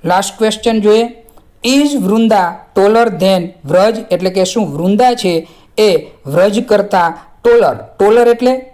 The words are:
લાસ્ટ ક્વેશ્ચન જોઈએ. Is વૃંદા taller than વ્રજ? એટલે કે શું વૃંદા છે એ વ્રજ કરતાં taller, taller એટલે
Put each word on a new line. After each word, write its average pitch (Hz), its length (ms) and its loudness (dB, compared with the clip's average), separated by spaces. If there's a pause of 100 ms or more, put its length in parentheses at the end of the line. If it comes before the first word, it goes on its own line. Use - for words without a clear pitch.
લાસ્ટ 185 340 -2
ક્વેશ્ચન 220 420 -2
જોઈએ. 220 440 0 (420)
Is 285 320 0
વૃંદા 202 680 0 (100)
taller 220 320 2
than 185 380 -2 (180)
વ્રજ? 196 340 0 (120)
એટલે 180 200 -2
કે 185 140 0
શું 185 280 -4
વૃંદા 202 420 0
છે 170 340 -4 (300)
એ 202 180 2 (300)
વ્રજ 190 340 0
કરતાં 190 580 -2 (260)
taller, 202 600 0
taller 240 240 4
એટલે 247 320 0 (140)